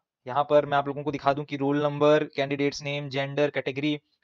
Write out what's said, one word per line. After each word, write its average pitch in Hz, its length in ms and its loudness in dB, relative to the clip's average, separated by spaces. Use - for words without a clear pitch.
यहाँ 131 220 0
पर 147 160 6
मैं 147 120 0
आप 143 100 0
लोगों 143 160 -6
को 147 80 -4
दिखा 139 220 0
दूं 143 100 -4
कि 139 140 -10
roll 143 260 0
number, 147 400 4
candidates 143 600 -2
name, 143 260 -6
gender, 139 400 0
category, 143 500 -2